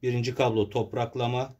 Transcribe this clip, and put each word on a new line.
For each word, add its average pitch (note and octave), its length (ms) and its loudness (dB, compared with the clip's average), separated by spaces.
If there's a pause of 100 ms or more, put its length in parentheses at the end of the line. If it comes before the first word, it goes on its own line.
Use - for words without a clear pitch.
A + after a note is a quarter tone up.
Birinci A#2+ 320 0
kablo A2 360 2
topraklama. A#2+ 880 -2